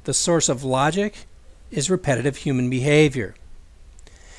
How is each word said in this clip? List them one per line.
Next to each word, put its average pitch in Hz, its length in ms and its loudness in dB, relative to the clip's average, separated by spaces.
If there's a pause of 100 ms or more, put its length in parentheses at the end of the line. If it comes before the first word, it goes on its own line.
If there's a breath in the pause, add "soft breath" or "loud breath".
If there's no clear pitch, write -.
The 135 100 -2
source 165 340 2
of 135 140 -2
logic 147 640 0 (460)
is 143 180 -2
repetitive 139 460 0
human 127 340 -2
behavior. 131 640 2 (1040 soft breath)